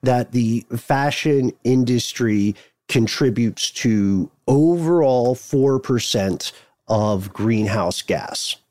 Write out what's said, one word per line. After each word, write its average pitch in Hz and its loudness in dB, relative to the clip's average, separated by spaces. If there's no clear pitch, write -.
that 123 0
the 117 0
fashion 139 0
industry 117 0
contributes 117 0
to 101 0
overall 147 2
four 135 0
percent 107 -2
of 104 0
greenhouse 104 -2
gas - -6